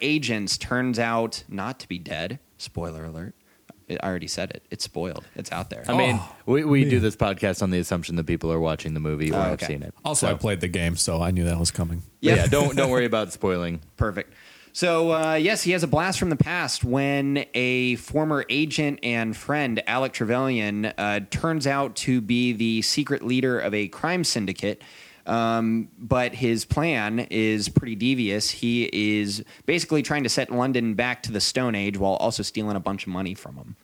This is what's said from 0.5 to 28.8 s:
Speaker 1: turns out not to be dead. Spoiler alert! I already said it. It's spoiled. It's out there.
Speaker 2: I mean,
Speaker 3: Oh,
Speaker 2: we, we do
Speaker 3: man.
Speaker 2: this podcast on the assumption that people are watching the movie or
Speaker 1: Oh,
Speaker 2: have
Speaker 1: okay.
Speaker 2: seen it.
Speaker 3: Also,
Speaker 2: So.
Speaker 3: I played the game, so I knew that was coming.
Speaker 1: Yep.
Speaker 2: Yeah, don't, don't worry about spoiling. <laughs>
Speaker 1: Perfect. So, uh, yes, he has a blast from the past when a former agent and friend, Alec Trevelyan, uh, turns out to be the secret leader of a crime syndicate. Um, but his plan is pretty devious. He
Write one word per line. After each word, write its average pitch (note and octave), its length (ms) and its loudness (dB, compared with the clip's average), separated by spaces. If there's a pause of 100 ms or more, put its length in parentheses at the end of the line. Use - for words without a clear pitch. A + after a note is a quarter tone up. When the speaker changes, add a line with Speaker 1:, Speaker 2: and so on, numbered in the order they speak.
Speaker 1:
turns B2 420 -2
out A#2 500 -2
not G#2+ 300 -6
to - 80 -18
be F2+ 100 -6
dead. F#2 420 -6 (180)
Spoiler D#2+ 480 -8
alert! E2 280 -10 (560)
I F2 80 -6 (100)
already E2+ 200 -4
said F2+ 240 -6
it. - 200 -16
It's - 140 -8
spoiled. - 400 -6 (100)
It's - 160 -10
out F#2 180 -6
there. - 180 -12
Speaker 2:
I A#2+ 100 2
mean, B2+ 240 4
Speaker 3:
Oh, - 140 -14 (100)
Speaker 2:
we, C#3 180 4
we C#3+ 220 6
do C#3 120 2
Speaker 3:
man. - 40 4
Speaker 2:
this G#2+ 140 2
podcast G2 480 0
on F#2+ 80 4
the F2+ 80 4
assumption E2+ 360 -2
that E2 100 0
people E2 260 0
are E2 80 2
watching D#2+ 340 0
the D#2 60 -2
movie D2+ 320 0
or - 40 0
Speaker 1:
Oh, G2 60 2
Speaker 2:
have F#2 120 0
Speaker 1:
okay. - 120 -4
Speaker 2:
seen D2 180 -4
it. - 100 -12 (120)
Speaker 3:
Also, D3+ 220 0
Speaker 2:
So. - 40 2
Speaker 3:
I - 40 -2
played G2 260 -2
the F#2 60 0
game, E2+ 280 0
so E2+ 260 0
I F2 100 2
knew F2+ 140 2
that E2+ 140 2
was E2+ 120 0
coming. E2+ 300 -4 (200)
Speaker 1:
Yep. D#3 160 6
Speaker 2:
Yeah, - 100 4
don't, C#3+ 280 4
don't C#3 160 4
worry B2 140 4
about G#2+ 280 0
spoiling. F2 560 0
<laughs> - 80 -12
Speaker 1:
Perfect. G2+ 340 -2 (440)
So, E3 360 2
uh, D#3+ 240 2
yes, F#3 260 2
he F3 120 2
has F3 100 2
a D#3+ 40 2
blast D#3+ 300 2
from F#3 140 0
the D3+ 40 2
past D#3+ 480 0
when C#3 680 2
a B2+ 440 2
former D3+ 520 0
agent D3 540 0
and A2+ 340 -2
friend, C#3 480 -2
Alec C3 280 0
Trevelyan, A2+ 720 0
uh, G#2 340 -2 (100)
turns D#3+ 380 0
out C#3 300 0
to B2+ 240 2
be A#2+ 320 2
the A2+ 280 0
secret C#3+ 400 0
leader B2+ 380 2
of G2 160 -2
a G#2 140 0
crime F3 340 -2
syndicate. G2 580 -2 (460)
Um, A2+ 600 0 (120)
but B2 340 0
his A#2 320 0
plan A#2+ 540 0
is G#2+ 500 0
pretty A2+ 260 0
devious. G#2+ 540 2
He A#2+ 400 0 (320)